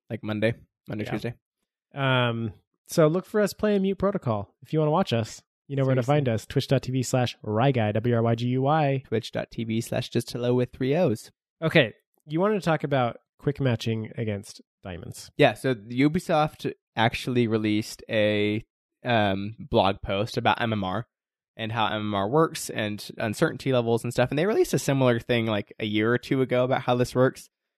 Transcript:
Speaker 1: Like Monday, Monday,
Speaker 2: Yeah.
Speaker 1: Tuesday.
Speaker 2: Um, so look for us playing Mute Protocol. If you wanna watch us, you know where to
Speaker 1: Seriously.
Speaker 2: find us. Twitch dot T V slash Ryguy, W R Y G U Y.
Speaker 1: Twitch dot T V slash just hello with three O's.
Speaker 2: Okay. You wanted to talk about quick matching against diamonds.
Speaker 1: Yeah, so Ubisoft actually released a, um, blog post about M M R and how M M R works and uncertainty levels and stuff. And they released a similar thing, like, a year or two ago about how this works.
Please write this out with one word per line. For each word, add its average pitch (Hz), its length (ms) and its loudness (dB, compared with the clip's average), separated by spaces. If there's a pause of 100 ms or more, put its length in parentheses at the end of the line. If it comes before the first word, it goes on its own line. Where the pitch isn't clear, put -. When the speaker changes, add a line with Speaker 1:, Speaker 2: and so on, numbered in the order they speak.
Speaker 1:
Like 113 140 -10
Monday, 107 300 0 (340)
Monday, 107 180 -8
Speaker 2:
Yeah. - 60 -10
Speaker 1:
Tuesday. 117 220 -6 (600)
Speaker 2:
Um, 123 600 0 (340)
so 160 200 4
look 180 180 0
for 214 160 0
us 196 120 0
playing 208 280 0
Mute 190 160 0
Protocol. 127 640 -2
If - 120 -20
you 156 60 2
wanna 151 120 2
watch 175 220 2
us, - 280 -2 (260)
you 143 80 -8
know 135 80 2
where 131 120 4
to 127 80 2
Speaker 1:
Seriously. 135 120 2
Speaker 2:
find 143 140 2
us. 110 160 -2
Twitch - 220 -2
dot 131 160 2
T 127 80 -6
V 127 120 0
slash 123 400 0
Ryguy, 110 500 2
W 117 220 0
R 113 80 2
Y 117 120 2
G 117 140 -2
U 127 120 0
Y. 139 460 2
Speaker 1:
Twitch 110 240 -4
dot - 200 -6
T 117 120 -8
V 113 180 -2
slash - 280 -4
just - 220 -2
hello 120 220 -2
with 123 180 0
three 131 240 -2
O's. 165 360 0 (300)
Speaker 2:
Okay. 151 320 2 (320)
You 156 140 -4
wanted 208 160 2
to 190 100 -4
talk 160 180 0
about 135 340 0 (220)
quick - 200 -2
matching 113 580 0
against 107 440 -6 (220)
diamonds. - 540 -14
Speaker 1:
Yeah, 131 160 6
so 131 220 -2
Ubisoft 147 960 -2 (240)
actually 120 520 0
released 107 640 -2
a, 107 540 0 (400)
um, 104 560 0
blog 98 420 2
post 98 360 -4
about 117 240 2
M 113 120 -2
M 104 100 -2
R 95 220 -4 (520)
and 110 140 -8
how 113 160 0
M 101 140 -4
M 107 140 -2
R 98 140 0
works 156 400 0
and 107 360 -6 (120)
uncertainty 131 560 -2
levels 117 320 0
and 120 80 -6
stuff. 123 160 2
And 139 100 -2
they 170 60 2
released 285 280 0
a 147 60 2
similar 131 400 2
thing, 117 260 0
like, 107 340 -4
a 117 60 -6
year 107 280 2
or 120 40 2
two 135 240 0
ago 123 220 2
about 131 200 0
how 127 120 2
this 123 200 0
works. - 340 2 (280)